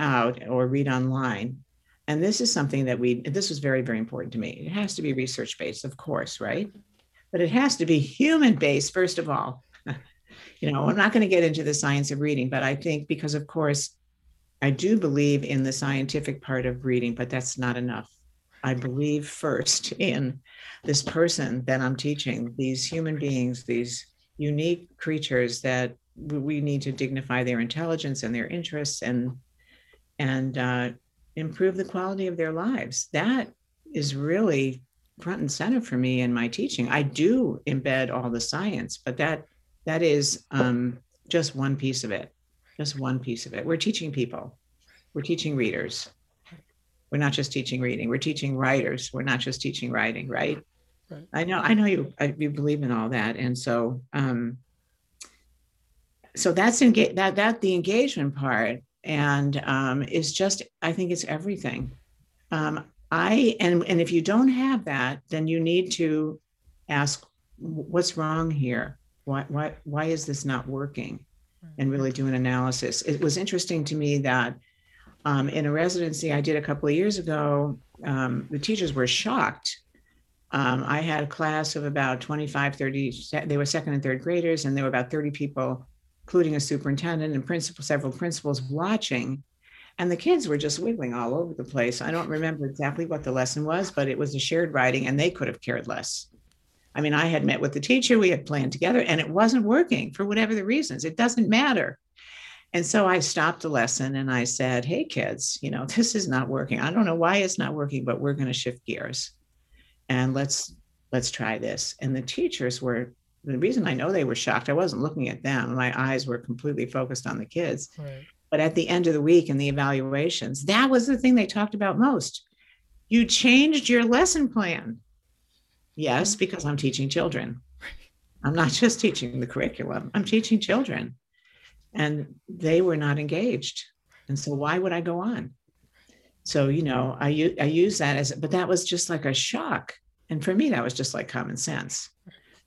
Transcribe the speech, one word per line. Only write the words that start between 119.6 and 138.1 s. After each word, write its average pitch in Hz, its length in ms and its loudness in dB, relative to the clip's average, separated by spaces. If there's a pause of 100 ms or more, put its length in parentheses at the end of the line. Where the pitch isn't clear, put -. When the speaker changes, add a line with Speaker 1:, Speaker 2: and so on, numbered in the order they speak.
Speaker 1:
evaluations, 139 960 0
that 233 240 6
was 247 160 6
the 269 100 2
thing 254 180 6
they 220 120 6
talked 208 280 -2
about 202 240 0
most. 233 460 2 (640)
"You 233 160 6
changed 262 640 6
your 240 160 6
lesson 277 440 4
plan." 220 500 -2 (960)
Yes, 156 420 2
because 190 280 -2
I'm 147 120 0
teaching 139 320 0
children. 156 520 -2 (840)
I'm 143 100 2
not 160 180 4
just 233 280 4
teaching 131 400 0
the 120 60 -2
curriculum, - 680 -4
I'm 208 100 0
teaching 220 340 4
children. - 580 -2 (800)
And 151 420 -2 (120)
they 170 320 2
were 175 160 4
not 147 220 0
engaged. 156 640 -2 (440)
And 139 100 -2
so 143 160 -4
why 147 240 0
would 185 140 0
I 170 100 -2
go 170 180 -2
on? 208 320 -6 (920)
So, 139 240 2
you 147 140 2
know, 131 380 0
I 143 80 2
u-, 151 320 2
I 147 60 2
use 175 320 4
that 143 180 2